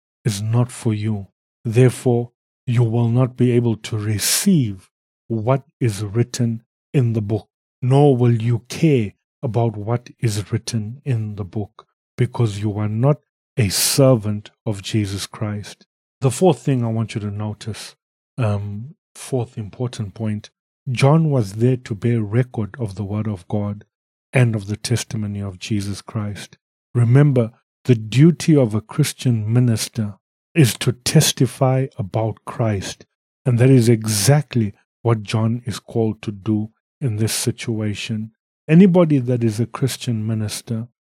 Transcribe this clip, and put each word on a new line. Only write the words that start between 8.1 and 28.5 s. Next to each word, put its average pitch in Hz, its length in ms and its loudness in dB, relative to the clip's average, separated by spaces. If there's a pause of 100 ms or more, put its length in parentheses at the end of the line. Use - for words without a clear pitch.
will 120 240 2
you 117 280 -2
care 127 460 0 (280)
about 117 340 -2
what 107 340 -6 (100)
is 104 320 -4
written 113 520 -6
in 110 300 -4
the 104 100 -8
book, - 440 -12 (280)
because 117 440 -2
you 104 180 -4
are 107 100 -2
not 123 320 0 (360)
a 107 120 2
servant 107 840 2 (120)
of 98 180 -6
Jesus 98 440 -4
Christ. - 600 -10 (340)
The 135 100 2
fourth 180 300 2
thing 127 240 -2
I 117 40 -2
want 113 280 -4
you 107 60 -8
to 104 100 -6
notice, 104 640 -10 (420)
um, 104 560 -4 (220)
fourth - 420 -6
important 110 560 -8
point, 107 360 -6 (380)
John 143 420 2
was 107 240 0
there 123 240 2
to 123 160 -10
bear 117 280 -2
record 107 560 -4
of 107 160 -6
the 104 100 -8
word 107 220 -6
of 101 220 -8
God 104 360 -6 (480)
and 120 220 2
of 101 120 -6
the 104 100 -6
testimony 104 640 -6
of 98 180 -8
Jesus 101 420 -6
Christ. - 580 -10 (360)
Remember, 120 580 4 (320)
the 127 120 4
duty 135 600 4